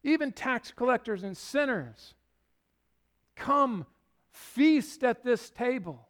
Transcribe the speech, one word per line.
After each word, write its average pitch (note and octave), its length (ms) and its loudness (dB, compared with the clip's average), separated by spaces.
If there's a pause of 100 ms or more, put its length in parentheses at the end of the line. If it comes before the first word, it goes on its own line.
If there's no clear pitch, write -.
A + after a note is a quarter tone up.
even D4 300 0
tax - 380 -4
collectors A#3 520 -2
and G3 140 -8
sinners. A3 760 -4 (1200)
Come, C4 520 0 (440)
feast - 720 2
at A#3+ 200 0
this B3 260 0
table. G#3 600 -6